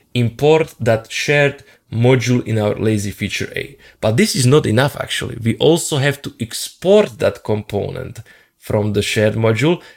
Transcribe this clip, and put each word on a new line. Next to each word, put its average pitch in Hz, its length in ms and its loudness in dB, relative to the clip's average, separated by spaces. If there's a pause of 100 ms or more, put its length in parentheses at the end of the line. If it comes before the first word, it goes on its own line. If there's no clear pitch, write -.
(140)
import 143 640 2
that 113 320 0
shared 143 520 0 (280)
module 123 540 2
in 110 120 -2
our 104 180 0
lazy 101 360 -2
feature - 440 -6
A. - 200 -10 (240)
But 110 160 0
this 208 180 2
is 123 120 2
not 143 200 4
enough, 120 300 0
actually. - 480 -8
We 113 140 -2
also 160 400 2
have 139 240 -2
to - 180 -14
export - 800 0
that - 240 -2
component 95 800 -6 (380)
from 104 340 -2
the 104 80 0
shared 107 320 0
module, 113 500 0 (140)